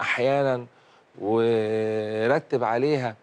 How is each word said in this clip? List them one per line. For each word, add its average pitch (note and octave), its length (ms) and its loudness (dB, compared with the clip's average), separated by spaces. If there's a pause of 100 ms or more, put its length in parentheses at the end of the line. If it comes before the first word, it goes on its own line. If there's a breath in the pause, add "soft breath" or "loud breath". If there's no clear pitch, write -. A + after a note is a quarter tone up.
أحيانًا B2+ 640 0 (540 soft breath)
ورتب A2 1400 0
عليها B2 580 0